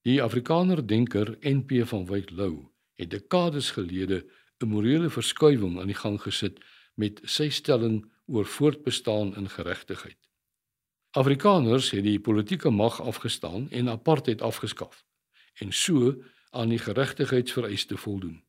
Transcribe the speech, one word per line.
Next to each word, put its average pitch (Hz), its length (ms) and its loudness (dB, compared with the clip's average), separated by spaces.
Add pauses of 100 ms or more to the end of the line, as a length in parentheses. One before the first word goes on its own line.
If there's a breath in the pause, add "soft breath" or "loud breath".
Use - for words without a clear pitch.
Die 127 220 4
Afrikaner 156 640 2
denker 110 540 2
N 139 240 0
P 120 220 2
van 92 180 -4
Wyk 98 240 -4
Lou 82 380 -6 (260)
het 87 160 -12
dekades 151 600 0
gelede 92 540 -4 (340 soft breath)
'n 123 80 -2
morele 123 420 2
verskuiwing 113 720 2
aan 95 80 -6
die 101 80 -4
gang 104 260 -4
gesit - 420 -6 (300 soft breath)
met 104 300 -4
sy 151 260 -2
stelling 113 640 0 (140)
oor 110 180 0
voortbestaan 110 920 0
in 98 140 -6
geregtigheid. - 680 -10 (960)
Afrikaners 139 800 4
het 101 120 -2
die 104 160 2
politieke 110 500 0
mag 110 320 2
afgestaan 110 680 -6
en 123 200 -2
apartheid 123 520 0
afgeskaf - 640 -8 (480 soft breath)
en 98 180 -8
so 139 520 2 (260 loud breath)
aan 117 200 -2
die 117 100 2
geregtigheidsvereiste 123 1160 -2
voldoen. 92 520 -8